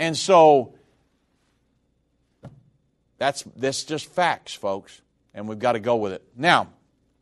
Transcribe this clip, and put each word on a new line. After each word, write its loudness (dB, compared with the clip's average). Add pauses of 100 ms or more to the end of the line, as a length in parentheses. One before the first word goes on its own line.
And -4
so 6 (2500)
that's, -4 (100)
that's -6
just -10
facts, -4
folks, -10 (320)
and -14
we've -10
gotta -2
go -2
with -4
it. -16 (120)
Now, 0 (540)